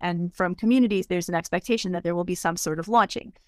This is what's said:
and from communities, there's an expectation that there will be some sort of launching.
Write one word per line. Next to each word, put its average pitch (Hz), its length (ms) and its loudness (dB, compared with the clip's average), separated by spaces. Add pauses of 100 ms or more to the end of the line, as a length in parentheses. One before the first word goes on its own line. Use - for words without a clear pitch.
and 175 320 -2
from 180 220 0
communities, 220 500 4
there's 175 240 -2
an 175 60 0
expectation 185 560 -2
that 175 120 -4
there 170 120 -2
will 175 80 0
be 180 120 -4
some 170 220 -2
sort 156 220 -4
of 165 80 -8
launching. 214 460 0 (140)